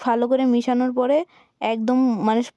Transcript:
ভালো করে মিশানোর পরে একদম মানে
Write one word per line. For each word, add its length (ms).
ভালো 260
করে 180
মিশানোর 480
পরে 320
একদম 380
মানে 200